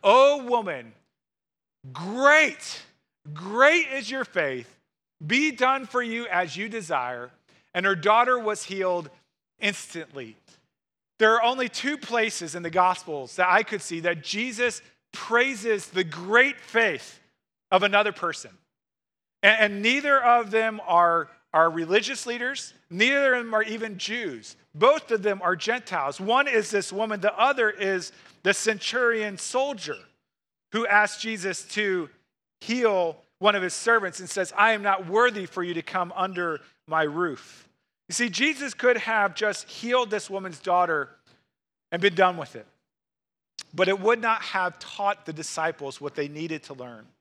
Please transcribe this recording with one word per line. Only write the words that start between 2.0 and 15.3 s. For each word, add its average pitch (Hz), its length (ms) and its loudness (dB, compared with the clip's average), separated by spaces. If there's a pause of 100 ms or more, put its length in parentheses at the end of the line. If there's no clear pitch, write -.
great 254 560 4
is 262 200 -6
your 262 140 -4
faith. 135 500 -4 (520)
Be 277 260 0
done 262 340 0
for 247 160 -4
you 233 260 -6
as 175 280 -2
you 208 140 -8
desire.' 131 640 -6 (420)
And 180 120 -2
her 196 100 2
daughter 233 440 4
was 214 240 -4
healed 185 460 -4 (500)
instantly." 151 760 -8 (800)
There 220 180 8
are 233 80 2
only 247 260 0
two 285 280 -4
places 220 580 -2
in 175 80 -8
the 170 60 -4
Gospels 165 680 0
that 180 120 4
I 202 140 6
could 208 180 -6
see 165 200 -8
that 170 200 -2
Jesus 233 600 -4 (320)
praises 226 760 0